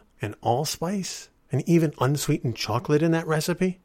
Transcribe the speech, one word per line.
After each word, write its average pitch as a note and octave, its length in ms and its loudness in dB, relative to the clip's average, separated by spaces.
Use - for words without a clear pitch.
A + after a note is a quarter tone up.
and G#2 220 -6
allspice D#3+ 880 -4
and - 160 -2
even E3 320 4
unsweetened C#3 580 0
chocolate C3+ 460 0
in E3 100 4
that E3 140 0
recipe, E3+ 580 -2